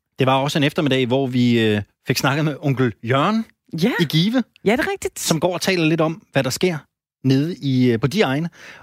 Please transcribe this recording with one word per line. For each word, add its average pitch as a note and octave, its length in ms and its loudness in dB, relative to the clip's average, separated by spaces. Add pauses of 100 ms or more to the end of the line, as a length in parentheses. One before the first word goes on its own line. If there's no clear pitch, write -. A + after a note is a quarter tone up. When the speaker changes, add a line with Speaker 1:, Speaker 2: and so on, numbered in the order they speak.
(180)
Speaker 1:
Det C3 80 2
var C3+ 120 4
også C#3+ 200 -2
en C#3 60 2
eftermiddag, C3 420 0
hvor C3 200 0
vi, B2 340 2
øh, G#2+ 220 2 (240)
fik B2+ 120 0
snakket D3 260 0
med D3 160 -2
onkel B2+ 320 0 (120)
Jørgen E3 400 0 (380)
Speaker 2:
Ja. A3 80 2 (100)
Speaker 1:
i E3+ 40 0
Give, G3 380 0 (220)
Speaker 2:
Ja, F#3+ 80 2
det B3+ 80 0
er F#4+ 120 -4
rigtigt. - 260 -8
Speaker 1:
som D#3+ 220 -2
går F3+ 140 0
og E3 60 -6
taler F3+ 240 0
lidt D#3+ 160 2
om, D#3+ 220 -2 (100)
hvad C3+ 120 0
der C3 60 -4
sker F3+ 260 -2 (480)
nede C#3 380 0
i, B2+ 280 2
øh, A2+ 100 0
på C#3+ 60 0
de E3+ 140 0
egne, D#3 280 0 (340)